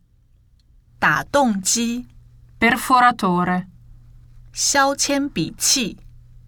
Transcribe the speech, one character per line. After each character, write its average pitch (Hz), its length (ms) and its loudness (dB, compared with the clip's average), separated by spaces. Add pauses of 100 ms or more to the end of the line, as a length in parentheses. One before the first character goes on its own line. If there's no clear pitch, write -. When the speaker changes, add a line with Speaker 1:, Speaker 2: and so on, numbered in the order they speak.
(1000)
Speaker 1:
打 151 260 0
洞 226 380 0
机。 233 440 -4 (540)
Speaker 2:
Perforatore. 220 1080 0 (840)
Speaker 1:
削 277 420 0
铅 277 320 -2
笔 170 300 -4
器。 - 400 -2 (520)